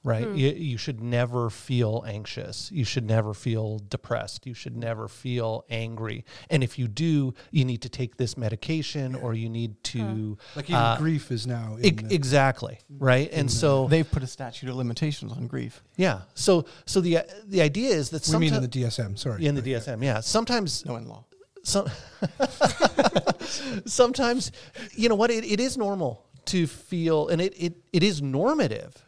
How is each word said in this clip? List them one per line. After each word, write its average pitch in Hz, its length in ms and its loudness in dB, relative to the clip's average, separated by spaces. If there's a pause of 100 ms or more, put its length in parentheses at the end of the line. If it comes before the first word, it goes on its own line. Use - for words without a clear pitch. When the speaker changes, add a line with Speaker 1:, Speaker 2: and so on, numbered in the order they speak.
Speaker 1:
right? 117 220 0
Speaker 2:
Hmm. 208 120 -4
Speaker 1:
You, 139 140 4
you 147 280 -4
should 120 240 -6
never 120 480 0
feel 117 560 0
anxious. 107 640 -10
You 151 140 0
should 117 220 -2
never 107 280 2
feel 110 540 -4
depressed. - 580 -6
You 123 80 -10
should 117 220 -12
never 113 320 -6
feel 117 600 -4
angry. 113 560 -6 (240)
And 151 140 2
if - 160 -2
you 123 80 0
do, 143 480 2 (160)
you 139 140 4
need 123 180 -2
to 123 60 -10
take 123 280 -6
this 120 200 -2
medication 131 760 -4
Speaker 3:
Yeah. 127 60 -8
Speaker 1:
or 117 140 -4
you 113 140 -4
need 113 360 -6
to, 107 540 -4 (160)
Speaker 3:
Like 143 160 -8
even 131 100 2
Speaker 1:
uh, 117 160 4
Speaker 3:
grief 151 360 0
is 113 160 -4
now 113 320 -4
in 202 60 4
Speaker 1:
ex-, 110 180 2
Speaker 3:
the 110 100 0
Speaker 1:
exactly, 135 640 2 (100)
right? 135 440 4
And 160 80 0
Speaker 3:
in 135 60 2
the 117 60 2
Speaker 1:
so 135 360 4
Speaker 4:
They've 160 200 4
put 143 140 0
a 123 60 -6
statute 127 420 -10
of 123 60 -4
limitations 127 560 -2
on 120 160 -6
grief. 120 340 -8 (140)
Speaker 1:
Yeah. 151 240 2 (140)
So, 180 320 4 (180)
so - 160 2
the, 165 220 2 (220)
the 196 180 0
idea 202 280 2
is 151 200 2
that - 180 -4
Speaker 3:
We 160 100 2
mean 156 160 4
in 131 60 2
Speaker 1:
someti- - 20 0
Speaker 3:
the 123 60 -2
D 123 160 -2
S 113 160 -2
M, 101 160 -4
sorry. 113 280 -4
Speaker 1:
in 143 120 2
the 135 60 0
Speaker 3:
But 120 80 -4
yeah. 123 80 0
Speaker 1:
D 113 40 -6
S 147 60 -10
M, 117 160 -4
yeah. 117 160 2
Sometimes 220 640 0
Speaker 4:
No 131 120 -6
in 117 120 -12
law. 107 160 -18 (400)
Speaker 1:
some-, 185 260 0 (480)
<laughs> - 1500 2
sometimes, 247 680 2 (420)
you 226 140 2
know 226 60 6
what, 226 160 4
it, 226 140 0
it 208 160 0
is 254 160 0
normal 196 480 -2 (220)
to 175 200 2
feel, 160 600 0
and 165 120 2
it, 190 200 0
it, 170 140 -2 (180)
it 165 100 6
is 175 200 2
normative 139 840 0